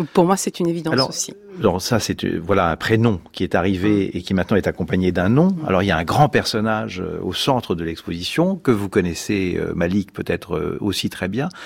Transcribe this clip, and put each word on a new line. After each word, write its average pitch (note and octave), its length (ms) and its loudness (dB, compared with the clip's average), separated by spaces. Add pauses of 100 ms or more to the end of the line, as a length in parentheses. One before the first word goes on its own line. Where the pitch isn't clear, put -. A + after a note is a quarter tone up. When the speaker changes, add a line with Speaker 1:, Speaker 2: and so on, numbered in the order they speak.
(140)
Speaker 1:
pour C#3 100 6
moi, F#3+ 140 4
c'est - 240 -4
une E3+ 60 0
évidence E3 260 -4
Speaker 2:
Alors, C3 160 2
Speaker 1:
aussi. - 240 -8 (260)
Speaker 2:
alors F#2 220 2
ça, A#2 180 0
c'est, - 240 -4
euh, F2+ 180 -2
voilà, F2+ 300 2
un D#2 60 -2
prénom A2 420 2 (140)
qui - 100 -4
est F2+ 100 -2
arrivé F#2+ 360 2
Speaker 1:
Mm. G2+ 280 2
Speaker 2:
et F2+ 40 -6
qui G2 120 -4
maintenant F#2 220 2
est F#2 120 2
accompagné F#2 440 0
d'un F2+ 180 2
nom. D3 180 4
Speaker 1:
Mm. F3 200 -2
Speaker 2:
Alors, F#2+ 160 4
il G2+ 40 0
y F#2+ 40 4
a D#2+ 60 2
un E2 80 0
grand C#3+ 240 4
personnage, G#2+ 720 -2
euh, E2+ 200 -6
au F#2 120 -4
centre B2 420 0
de E2 80 -4
l'exposition F2 720 -2
que D3 160 0
vous G2+ 160 0
connaissez, F2+ 720 0
euh, E2 180 -4
Malik, F2 380 0
peut-être, - 420 -4
euh, E2 240 -4
aussi G2+ 300 -2
très - 180 -6
bien, B2 220 -4 (160)